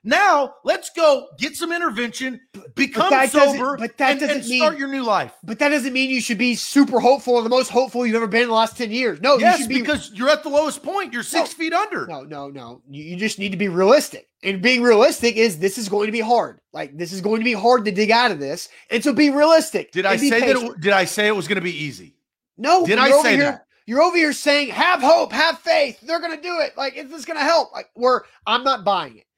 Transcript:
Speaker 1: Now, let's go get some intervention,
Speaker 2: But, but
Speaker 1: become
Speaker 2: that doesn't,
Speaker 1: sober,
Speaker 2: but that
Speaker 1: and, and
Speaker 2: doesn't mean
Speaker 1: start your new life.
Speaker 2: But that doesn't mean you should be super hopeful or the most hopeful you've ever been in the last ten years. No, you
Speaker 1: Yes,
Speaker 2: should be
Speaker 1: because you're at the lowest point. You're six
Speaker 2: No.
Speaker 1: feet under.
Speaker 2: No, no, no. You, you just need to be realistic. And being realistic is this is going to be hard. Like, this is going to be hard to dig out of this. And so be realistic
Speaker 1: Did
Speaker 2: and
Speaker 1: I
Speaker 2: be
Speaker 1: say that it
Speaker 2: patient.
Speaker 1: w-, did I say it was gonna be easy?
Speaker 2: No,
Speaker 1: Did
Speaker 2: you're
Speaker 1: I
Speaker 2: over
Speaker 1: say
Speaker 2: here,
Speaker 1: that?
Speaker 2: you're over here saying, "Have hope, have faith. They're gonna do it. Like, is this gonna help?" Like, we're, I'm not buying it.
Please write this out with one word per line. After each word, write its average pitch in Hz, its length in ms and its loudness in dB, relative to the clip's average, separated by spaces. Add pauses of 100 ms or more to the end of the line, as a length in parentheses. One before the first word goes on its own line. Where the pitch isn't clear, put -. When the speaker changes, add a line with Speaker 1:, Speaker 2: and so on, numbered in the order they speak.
Speaker 1:
Now, 294 520 2 (100)
let's 339 320 -2
go 302 320 2 (100)
get - 180 -6
some 339 160 -6
intervention, 254 680 -6 (140)
Speaker 2:
But, 196 80 -20
but - 120 -20
Speaker 1:
become 269 360 0
Speaker 2:
that 269 200 4
doesn't, 285 280 4
Speaker 1:
sober, 269 180 -2
Speaker 2:
but 226 220 -10
that 269 140 2
Speaker 1:
and, 277 100 -2
and 294 80 -2
Speaker 2:
doesn't 254 180 -4
mean 254 140 0
Speaker 1:
start 311 160 0
your 277 100 -6
new 269 140 -6
life. 190 320 -2 (100)
Speaker 2:
But 220 140 -10
that 294 100 2
doesn't 277 240 -2
mean 262 160 -2
you 262 140 -2
should 220 160 -4
be 247 160 0
super 277 460 2
hopeful 247 340 2
or 240 80 2
the 226 80 -4
most 247 180 2
hopeful 240 380 -2
you've 226 100 0
ever 226 100 0
been 220 180 0
in 240 40 -2
the 226 60 -2
last 226 240 0
ten 233 120 -6
years. 220 300 -4
No, 269 140 4
you 240 80 2
Speaker 1:
Yes, 339 160 4
Speaker 2:
should 240 100 -6
be 254 140 -2
Speaker 1:
because 285 320 -4
you're 247 160 0
at 302 120 2
the 311 60 -10
lowest 294 340 -2
point. 349 300 -8
You're 233 100 -8
six 320 280 -4
Speaker 2:
No. - 80 -16
Speaker 1:
feet 320 160 -6
under. 370 320 -4
Speaker 2:
No, 151 160 -12
no, 143 260 -14
no. 123 400 -18
You, 143 160 -16
you 170 120 -12
just 208 220 -8
need 196 120 -8
to 185 80 -10
be 202 100 -4
realistic. 190 580 2 (160)
And 190 200 -6
being 247 180 2
realistic 233 560 4
is 220 220 0
this 190 180 -4
is 214 140 -8
going 208 160 -2
to 214 60 -6
be 233 80 -4
hard. 214 420 -2 (100)
Like, 143 240 -12
this 170 160 -10
is 190 80 -8
going 220 220 -2
to - 20 -4
be 247 80 0
hard 226 320 2
to 208 80 -2
dig 202 180 0
out 233 200 4
of 160 100 -6
this. 143 300 -8 (200)
And 226 140 -2
so 285 80 2
be 294 160 4
realistic 294 640 2
Speaker 1:
Did 185 140 -2
Speaker 2:
and 196 80 4
Speaker 1:
I - 20 2
Speaker 2:
be 277 140 0
Speaker 1:
say 233 100 2
that 247 80 0
it 262 60 4
Speaker 2:
patient. 247 80 0
Speaker 1:
w-, 233 180 -10
did 196 140 2
I 190 100 4
say 208 220 -2
it 208 100 0
was 175 100 -6
gonna 190 140 -2
be 175 160 -6
easy? 135 400 -12 (400)
Speaker 2:
No, 330 300 2
Speaker 1:
Did 202 100 2
Speaker 2:
you're 240 40 2
Speaker 1:
I 269 120 4
Speaker 2:
over 285 100 6
Speaker 1:
say 233 140 2
Speaker 2:
here, 285 80 2
Speaker 1:
that? 285 220 -6 (180)
Speaker 2:
you're 240 160 -2
over 359 160 2
here 311 160 2
saying, 285 380 0
"Have 311 320 0
hope, 269 300 4
have 302 260 0
faith. 311 420 -2
They're 320 200 -6
gonna 320 200 -8
do 349 200 -6
it. - 180 -4
Like, 269 180 -8
is 285 140 -16
this 311 160 -16
gonna 320 140 -8
help?" 302 340 2
Like, - 200 -16
we're, 247 280 0 (240)
I'm 240 180 0
not 262 180 0
buying 165 360 -2
it. - 80 -20 (120)